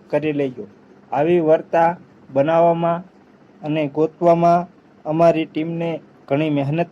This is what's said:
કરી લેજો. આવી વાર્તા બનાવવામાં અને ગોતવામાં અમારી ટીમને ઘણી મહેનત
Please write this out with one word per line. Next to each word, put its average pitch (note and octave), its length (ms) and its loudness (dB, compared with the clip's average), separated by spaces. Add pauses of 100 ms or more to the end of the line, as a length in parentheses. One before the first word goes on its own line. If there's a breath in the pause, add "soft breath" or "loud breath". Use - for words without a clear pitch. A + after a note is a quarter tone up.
(120)
કરી D3+ 220 -2
લેજો. B2+ 340 -6 (460)
આવી E3+ 280 0
વાર્તા E3 560 2 (360)
બનાવવામાં E3+ 720 0 (580)
અને D3+ 240 -4
ગોતવામાં E3+ 840 0 (360)
અમારી D#3+ 400 2
ટીમને E3 560 -6 (280)
ઘણી D3+ 220 0
મહેનત D3 420 -2